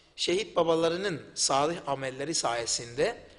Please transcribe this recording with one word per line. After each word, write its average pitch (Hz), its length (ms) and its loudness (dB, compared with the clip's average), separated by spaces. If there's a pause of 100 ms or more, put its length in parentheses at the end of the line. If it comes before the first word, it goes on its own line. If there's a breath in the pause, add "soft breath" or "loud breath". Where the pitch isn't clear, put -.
(160 loud breath)
şehit 196 400 0
babalarının 165 640 2 (140)
salih 147 420 2 (100)
amelleri 135 460 -4
sayesinde 120 840 -2 (220 loud breath)